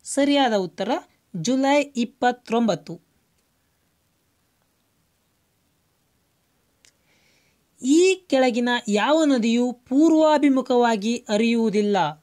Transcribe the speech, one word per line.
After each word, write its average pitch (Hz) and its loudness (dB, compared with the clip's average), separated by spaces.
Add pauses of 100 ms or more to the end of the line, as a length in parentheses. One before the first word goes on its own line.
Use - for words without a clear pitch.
ಸರಿಯಾದ 277 0
ಉತ್ತರ 196 -4 (460)
ಜುಲೈ 269 0 (120)
ಇಪ್ಪತ್ತೊಂಬತ್ತು. 226 -4 (4000)
ಈ 339 2
ಕೆಳಗಿನ 254 -2 (200)
ಯಾವ 240 0
ನದಿಯು 240 0
ಪೂರ್ವಾಭಿಮುಖವಾಗಿ 262 2
ಹರಿಯುವುದಿಲ್ಲ? 208 0 (100)